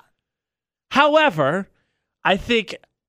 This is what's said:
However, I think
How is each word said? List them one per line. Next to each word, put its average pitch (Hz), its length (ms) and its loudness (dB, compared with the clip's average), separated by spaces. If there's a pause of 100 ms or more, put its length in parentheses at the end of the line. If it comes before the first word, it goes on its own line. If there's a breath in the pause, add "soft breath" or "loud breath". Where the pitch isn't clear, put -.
(920)
However, 226 760 2 (560)
I 190 140 0
think 226 360 -4 (340)